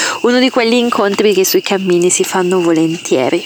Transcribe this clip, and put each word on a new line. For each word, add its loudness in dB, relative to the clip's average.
uno 2
di 2
quegli 0
incontri 0
che 2
sui 0
cammini 0
si 0
fanno 0
volentieri. 0